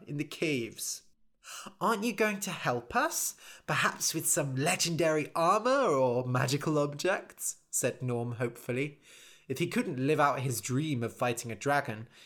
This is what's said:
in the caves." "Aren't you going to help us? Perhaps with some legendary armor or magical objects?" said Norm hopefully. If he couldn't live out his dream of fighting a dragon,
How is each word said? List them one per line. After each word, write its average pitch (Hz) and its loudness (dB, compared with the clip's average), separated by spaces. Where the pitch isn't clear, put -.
in 147 -8
the 143 -2
caves." 139 -4
"Aren't 208 2
you 240 0
going 208 2
to 196 -6
help 123 -2
us? 302 0
Perhaps - 0
with 160 -2
some 143 2
legendary 160 2
armor 214 4
or 127 4
magical 131 0
objects?" 143 -2
said - -2
Norm 120 -2
hopefully. 127 -4
If 131 -4
he 170 2
couldn't 156 0
live 147 4
out 135 4
his 123 -2
dream 135 0
of 113 -4
fighting 120 -2
a 110 -8
dragon, 127 -2